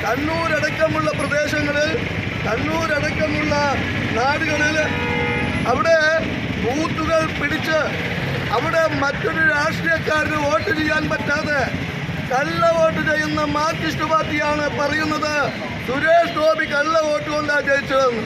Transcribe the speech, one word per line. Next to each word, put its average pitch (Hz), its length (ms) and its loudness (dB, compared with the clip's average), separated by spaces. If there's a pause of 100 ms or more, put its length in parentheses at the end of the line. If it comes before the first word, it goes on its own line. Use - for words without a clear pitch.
കണ്ണൂരടക്കമുള്ള 311 1040 0 (100)
പ്രദേശങ്ങളിൽ, 294 720 0 (560)
കണ്ണൂരടക്കമുള്ള 302 1080 0 (640)
നാടുകളിൽ 302 600 0 (960)
അവിടെ 320 260 4 (640)
ബൂത്തുകൾ 311 580 0 (160)
പിടിച്ച് 311 400 0 (800)
അവിടെ 320 260 2 (200)
മറ്റൊരു 311 400 0 (120)
രാഷ്ട്രീയക്കാരന് 311 920 0
വോട്ട് 311 320 0
ചെയ്യാൻ 311 340 0
പറ്റാതെ 294 480 -2 (720)
കള്ളവോട്ട് 320 680 2 (100)
ചെയ്യുന്ന 302 300 0 (160)
മാർക്സിസ്റ്റ് 311 560 -2
പാർട്ടിയാണ് 302 540 0 (140)
പറയുന്നത് 302 540 0 (540)
സുരേഷ് 320 520 4
ഗോപി 320 340 2
കള്ളവോട്ട് 302 600 2
കൊണ്ടാ 294 240 0 (100)
ജയിച്ചതെന്ന്. 262 580 2